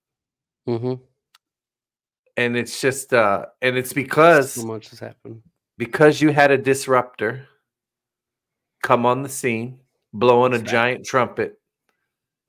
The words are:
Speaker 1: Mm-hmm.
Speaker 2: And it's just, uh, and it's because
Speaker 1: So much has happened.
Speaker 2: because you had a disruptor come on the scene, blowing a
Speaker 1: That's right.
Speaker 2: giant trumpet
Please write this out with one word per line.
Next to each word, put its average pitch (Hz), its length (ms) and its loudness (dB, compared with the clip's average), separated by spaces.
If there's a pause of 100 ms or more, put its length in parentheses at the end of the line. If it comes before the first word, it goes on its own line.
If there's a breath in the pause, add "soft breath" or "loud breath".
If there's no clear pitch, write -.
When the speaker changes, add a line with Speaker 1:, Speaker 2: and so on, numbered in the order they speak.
(680)
Speaker 1:
Mm-hmm. 120 260 -4 (1400)
Speaker 2:
And 120 180 -2
it's 117 240 -6
just, 131 340 -4
uh, 104 340 2 (140)
and 127 160 -2
it's 127 140 -6
because 143 640 4
Speaker 1:
So 117 120 -10
much 110 260 -12
has - 80 -20
happened. 117 420 -18 (360)
Speaker 2:
because 147 440 2
you 156 100 4
had 143 200 6
a 139 60 2
disruptor 127 880 -2 (1400)
come 120 240 2
on 127 180 0
the 139 60 -10
scene, 120 520 -8 (320)
blowing 123 400 4
a 120 40 0
Speaker 1:
That's 113 100 -4
right. 110 40 -6
Speaker 2:
giant 120 340 -2
trumpet 113 540 -4 (880)